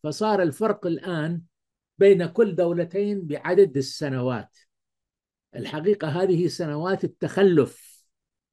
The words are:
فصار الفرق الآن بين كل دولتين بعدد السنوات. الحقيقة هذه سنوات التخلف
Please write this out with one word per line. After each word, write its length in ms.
فصار 400
الفرق 440
الآن 560
بين 280
كل 280
دولتين 720
بعدد 500
السنوات. 840
الحقيقة 520
هذه 380
سنوات 580
التخلف 1000